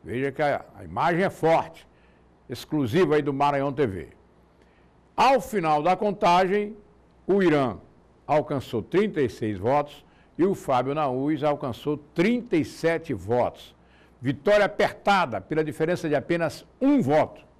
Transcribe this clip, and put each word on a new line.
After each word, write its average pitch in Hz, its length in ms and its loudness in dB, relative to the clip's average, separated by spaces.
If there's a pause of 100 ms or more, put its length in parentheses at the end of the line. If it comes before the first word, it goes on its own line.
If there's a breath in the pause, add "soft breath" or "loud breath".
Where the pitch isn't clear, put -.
Veja 131 280 -6
que 147 100 -8
a, 139 240 -2 (100)
a 101 80 -18
imagem 147 380 -2
é 190 80 0
forte, 160 580 0 (640 soft breath)
exclusiva 147 640 0
aí - 80 2
do 143 100 -4
Maranhão 139 400 0
T 147 140 0
V. 90 220 -6 (1080 soft breath)
Ao 254 260 4
final 156 420 -2
da 185 140 2
contagem, 202 800 0 (500)
o 190 160 2
Irã 139 320 2 (500)
alcançou 139 560 -2
trinta 190 380 -2
e 123 100 2
seis 107 300 -6
votos 127 460 -2 (320 soft breath)
e 165 80 2
o 196 100 0
Fábio 131 400 -2
Naús 143 480 -2
alcançou 147 540 -4
trinta 208 580 -2
e 151 80 2
sete 165 500 -4
votos. 104 600 -2 (460 soft breath)
Vitória 196 440 2
apertada 180 760 0
pela 156 200 -2
diferença 160 460 -2
de 147 80 0
apenas 165 500 -4 (140)
um 277 220 4
voto. 143 400 2 (180)